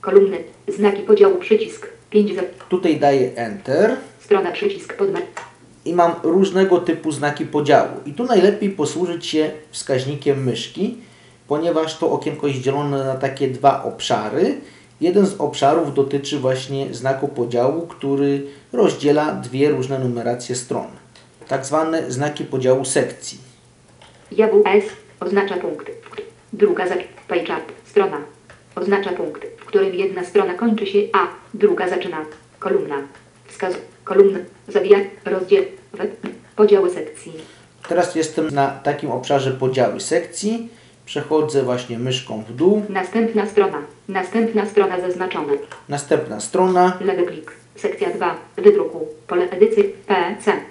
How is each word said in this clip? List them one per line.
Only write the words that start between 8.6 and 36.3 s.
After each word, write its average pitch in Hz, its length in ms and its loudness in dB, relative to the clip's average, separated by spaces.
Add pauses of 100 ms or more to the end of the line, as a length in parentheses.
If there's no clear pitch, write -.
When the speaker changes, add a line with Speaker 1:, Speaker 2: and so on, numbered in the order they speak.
Speaker 2:
posłużyć 170 560 -4
się 156 260 0 (200)
wskaźnikiem 135 720 -2
myszki, 151 540 -4 (500)
ponieważ 156 500 0
to 160 140 0
okienko 143 360 -4
jest 131 120 -2
dzielone 139 460 -2
na 135 100 -4
takie 135 320 -4
dwa 131 360 2
obszary. 120 760 -2 (440)
Jeden 180 240 4
z - 160 -4
obszarów 143 520 2
dotyczy 139 460 -2
właśnie 131 540 -4
znaku 135 340 -4
podziału, 131 600 -2
który 139 560 -2 (300)
rozdziela 151 580 2
dwie 131 380 0
różne 135 300 -2
numeracje 120 560 -4
stron. - 320 -6 (600)
Tak 131 180 -4
zwane 156 460 -2
znaki 147 320 -4
podziału 131 420 0
sekcji. - 520 -4 (920)
Speaker 1:
J 208 200 2
W 202 160 8
S 202 160 6 (360)
oznacza 196 380 -2
punkt. 151 340 -8 (640)
Druga 185 340 2
za-, 180 80 -4 (380)
pie 175 120 -2
chart. 160 180 -6 (220)
Strona. 190 320 0 (580)
Oznacza 196 340 0
punkt, - 360 -6 (120)
w - 80 -20
którym 392 300 2
jedna 180 280 -2
strona 190 300 0
kończy 214 340 0
się 202 120 2 (140)
A, 175 140 2 (260)
druga 185 360 2
zaczyna. 180 280 -4 (420)
Kolumna. 151 360 -2 (520)
Wskaz-, - 300 -6 (260)
kolumny. 196 420 4 (240)
Zawija-, 196 360 4 (200)
rozdział. 190 380 2 (300)
W-, - 340 -8 (280)